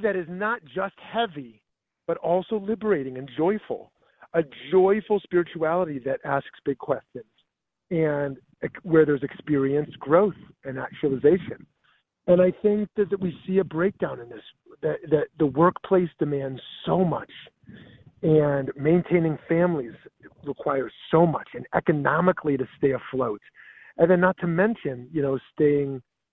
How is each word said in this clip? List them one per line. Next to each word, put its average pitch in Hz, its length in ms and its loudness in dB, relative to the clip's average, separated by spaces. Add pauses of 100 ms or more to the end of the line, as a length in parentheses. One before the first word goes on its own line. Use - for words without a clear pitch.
that 202 120 0
is 175 140 -6
not 208 340 -6
just 185 360 -8
heavy, 151 640 -8 (420)
but 165 120 -2
also 185 420 -2
liberating 196 580 -2
and 135 180 -12
joyful, 156 560 -4 (420)
a 165 100 0 (280)
joyful 196 500 2
spirituality 165 800 -2
that 131 240 -4
asks 143 240 -4 (160)
big 139 140 -4
questions - 480 -8 (640)
and 147 480 -2 (260)
ex-, - 200 -8
where 160 220 6
there's 143 180 0
experience, 143 640 -2 (100)
growth, 175 360 2 (280)
and 131 160 -10
actualization. 143 840 0 (640)
And 175 140 6
I 180 100 4 (100)
think 208 340 0
that, 196 140 0
that 196 100 -4
we 180 260 -4
see 190 120 0
a 190 60 2
breakdown 156 580 -4
in 120 80 -16
this, - 140 -18 (380)
that, 156 180 -4 (100)
that 147 180 2 (100)
the 156 100 2
workplace 175 720 2
demands 135 440 -4 (240)
so 170 180 2
much 151 260 -2 (920)
and 147 540 2
maintaining 165 600 2 (120)
families 165 460 0 (500)
requires 135 480 -4 (160)
so 165 160 6
much, 151 280 -2
and - 120 -12 (100)
economically 156 800 0
to 131 120 -4 (100)
stay 139 140 2
afloat. 123 500 -4 (560)
And 170 120 4
then 180 120 4
not 185 160 2
to 175 100 -6
mention, 160 640 -2
you 156 100 -2
know, 135 180 -2 (140)
staying 143 480 0 (320)